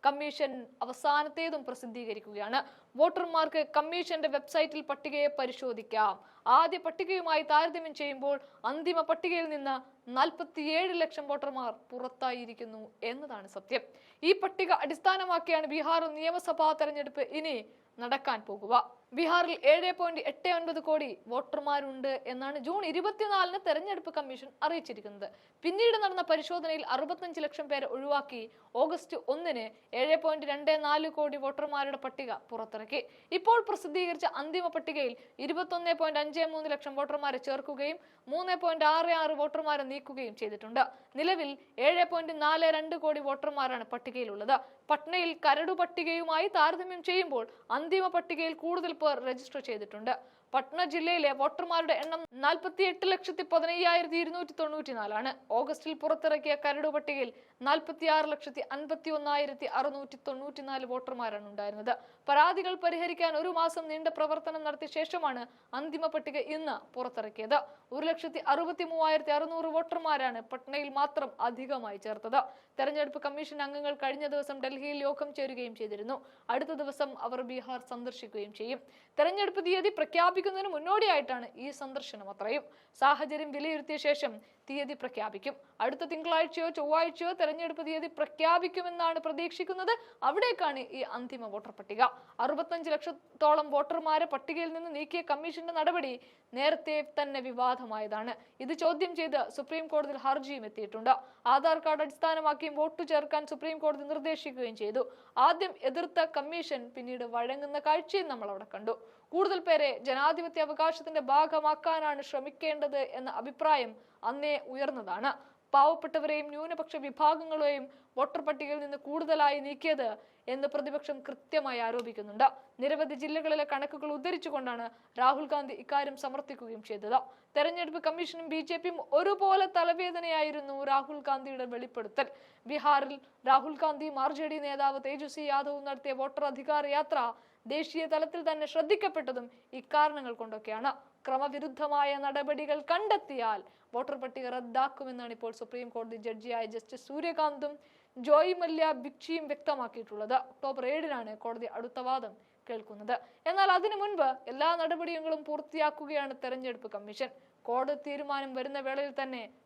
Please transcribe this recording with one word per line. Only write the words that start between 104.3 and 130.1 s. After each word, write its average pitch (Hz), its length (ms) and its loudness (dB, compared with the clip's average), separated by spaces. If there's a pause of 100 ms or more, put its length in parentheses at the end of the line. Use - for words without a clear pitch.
ചെയ്തു. 220 200 0 (440)
ആദ്യം 339 260 4 (160)
എതിർത്ത 339 320 -2 (160)
കമ്മീഷൻ 302 460 -4 (140)
പിന്നീട് 247 280 -8 (120)
വഴങ്ങുന്ന 285 520 -4
കാഴ്ചയും 330 440 2
നമ്മൾ 220 220 -6
അവിടെ 202 200 -12
കണ്ടു. 214 200 -4 (400)
കൂടുതൽ 381 320 4
പേരെ 302 240 6 (160)
ജനാധിപത്യ 311 600 2
അവകാശത്തിന്റെ 311 560 0 (100)
ഭാഗമാക്കാനാണ് 302 1000 2
ശ്രമിക്കേണ്ടത് 285 720 -2 (160)
എന്ന 254 120 -6 (100)
അഭിപ്രായം 277 500 2 (380)
അന്നേ 285 260 -2 (180)
ഉയർന്നതാണ്. 254 580 -2 (440)
പാവപ്പെട്ടവരെയും 302 800 4
ന്യൂനപക്ഷ 320 500 -8
വിഭാഗങ്ങളെയും 302 800 2 (320)
വോട്ടർ 285 300 0
പട്ടികയിൽ 294 380 -2
നിന്ന് 285 220 -8
കൂടുതലായി 294 600 4
നീക്കിയത് 285 420 0 (440)
എന്ന് 269 200 -2
പ്രതിപക്ഷം 285 440 -4 (100)
കൃത്യമായി 269 600 -2
ആരോപിക്കുന്നുണ്ട്. 220 600 0 (360)
നിരവധി 294 400 0
ജില്ലകളിലെ 302 500 0
കണക്കുകൾ 285 440 -4
ഉദ്ധരിച്ചുകൊണ്ടാണ് 277 720 -4 (340)
രാഹുൽ 269 320 6
ഗാന്ധി 277 300 -2
ഇക്കാര്യം 277 420 -2
സമർത്ഥിക്കുകയും 254 640 -8
ചെയ്തത്. 208 300 0 (380)
തെരഞ്ഞെടുപ്പ് 330 500 0
കമ്മീഷനും 330 460 -4
ബി 320 80 -2 (100)
ജെ 339 120 -2
പിയും 339 160 -2 (200)
ഒരുപോലെ 381 480 6 (100)
തലവേദനയായിരുന്നു 330 1000 0 (140)